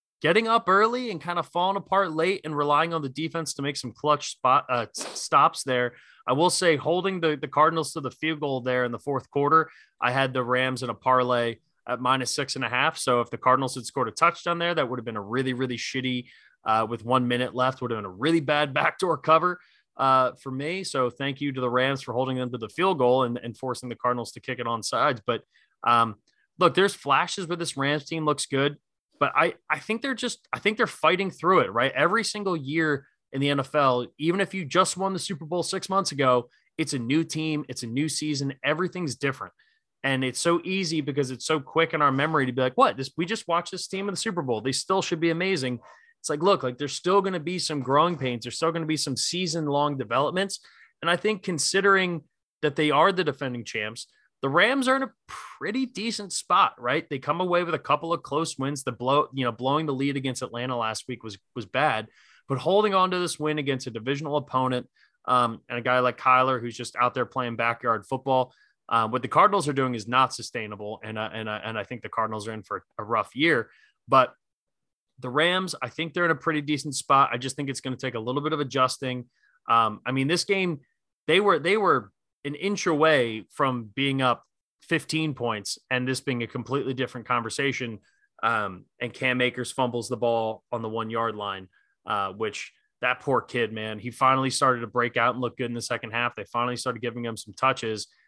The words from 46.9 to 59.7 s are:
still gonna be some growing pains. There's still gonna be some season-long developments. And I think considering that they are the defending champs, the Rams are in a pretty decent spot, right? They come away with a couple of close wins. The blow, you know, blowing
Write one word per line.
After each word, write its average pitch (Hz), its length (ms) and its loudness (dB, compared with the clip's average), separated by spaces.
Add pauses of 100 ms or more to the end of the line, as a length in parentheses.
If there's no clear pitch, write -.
still 190 280 2
gonna 185 180 -2
be 170 200 -4
some 147 220 -2
growing 147 360 2
pains. 123 280 -4
There's 120 100 -8
still 165 160 0
gonna 165 140 -4
be 156 120 -2
some 139 200 -4
season-long 147 800 -2
developments. 139 640 -2 (420)
And 165 80 -2
I 175 80 4
think 208 260 -2
considering 185 800 2 (400)
that 147 140 0
they 151 160 2
are 160 200 6
the 180 120 0
defending 131 400 -4
champs, 110 440 -8 (380)
the 139 40 0
Rams 233 380 2
are 262 80 4
in 262 60 -2
a 269 100 -6 (160)
pretty - 600 -6
decent 214 440 -6
spot, - 480 2
right? 131 300 -2
They 143 80 -4
come 151 240 -2
away 175 220 2
with 170 100 -2
a 143 60 -2
couple 156 340 0
of 147 80 -4
close 160 380 -4
wins. 135 240 -4
The 127 80 -4
blow, 131 420 2
you 135 100 -2
know, 123 80 2
blowing 135 360 0